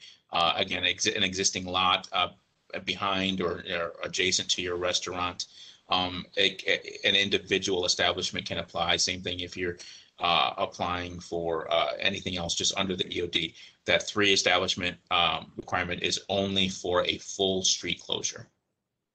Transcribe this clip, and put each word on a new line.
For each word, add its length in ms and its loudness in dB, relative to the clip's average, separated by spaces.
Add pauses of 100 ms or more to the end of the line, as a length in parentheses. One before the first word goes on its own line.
(320)
uh, 240 2
again, 280 -2
ex-, 220 2
an 160 0
existing 440 0
lot, 460 2
uh, 160 2 (560)
behind 560 -2
or, 300 -2
or 220 -2 (100)
adjacent 480 0
to 120 0
your 140 -2
restaurant, 680 -2 (440)
um, 340 0 (140)
a, 180 4 (100)
a, 400 -2
an 80 4
individual 720 2
establishment 600 0
can 120 -6
apply. 380 -2
Same 240 0
thing 200 -6
if 160 -8
you're, 200 -4 (420)
uh, 380 4
applying 640 -2
for, 520 -2
uh, 160 4 (100)
anything 380 -2
else 180 -2
just 220 0
under 200 0
the 180 -2
E 80 -2
O 40 -2
D. 280 -2 (300)
That 200 4
three 280 4
establishment, 640 2 (140)
um, 460 2
requirement 460 -4
is 260 0
only 400 2
for 360 2
a 140 0
full 460 0
street 360 0
closure. 460 -6 (680)